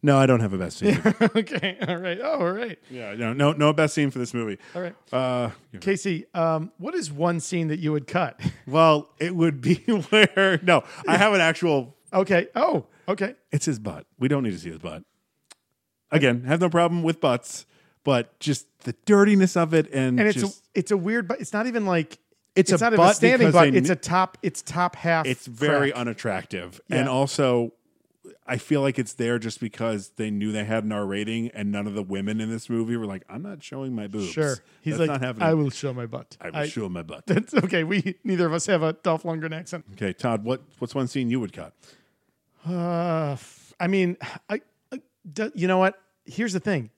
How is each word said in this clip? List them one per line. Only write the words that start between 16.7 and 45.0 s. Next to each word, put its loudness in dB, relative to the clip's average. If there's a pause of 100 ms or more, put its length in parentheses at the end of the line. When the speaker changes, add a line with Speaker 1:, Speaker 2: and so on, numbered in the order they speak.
Speaker 1:
problem 2
with -2
butts, -2 (380)
but 0
just -4 (180)
the -6 (120)
dirtiness 6
of 2
it 2
and 2
Speaker 2:
And 4
it's 0
Speaker 1:
just -4
Speaker 2:
a, -6
it's -2
a 2
weird -2
butt. -6
It's -12
not -2
even -2
like 0 (360)
Speaker 1:
It's 4
Speaker 2:
it's 4
Speaker 1:
a 2
Speaker 2:
not 4
Speaker 1:
butt 6
Speaker 2:
even 10
a 4
standing 6 (100)
Speaker 1:
because 4
Speaker 2:
butt. 8
Speaker 1:
they 6
Speaker 2:
It's 2
Speaker 1:
kn- 2
Speaker 2:
a -12
top. -2
It's -6
top -4
half -2
Speaker 1:
It's -4
very 0
Speaker 2:
crack. -8
Speaker 1:
unattractive, -6
Speaker 2:
Yeah. 0
Speaker 1:
and 0
also 0 (720)
I -4
feel 0
like 0
it's -6
there -2
just -8
because -6
they -6
knew -4
they -4
had -2
an -4
R -4
rating, -4
and -6
none -4
of -8
the -6
women -4
in -6
this -8
movie -2
were -6
like, -10
"I'm -12
not -14
showing -10
my -6
boobs." -6
Speaker 2:
Sure. -2 (260)
He's -4
Speaker 1:
That's -2
Speaker 2:
like, 0
Speaker 1:
not -
happening. 0
Speaker 2:
"I 4
will 2
show -8
my -10
butt." -14
Speaker 1:
"I -10
will -10
Speaker 2:
I -4
Speaker 1:
show -6
my -8
butt." -16
Speaker 2:
<laughs> -16
That's -2
okay. 0
We, -2
neither 0
of 0
us -4
have 0
a 0
Dolph -4
Lundgren -6
accent. -12 (100)
Speaker 1:
Okay, -4
Todd, -2
what, -4 (180)
what's -8
one -2
scene -4
you 0
would -8
cut? -16 (960)
Speaker 2:
Uh, -2
f-, -16
I -2
mean, 2 (320)
I, -6 (320)
I, -12 (320)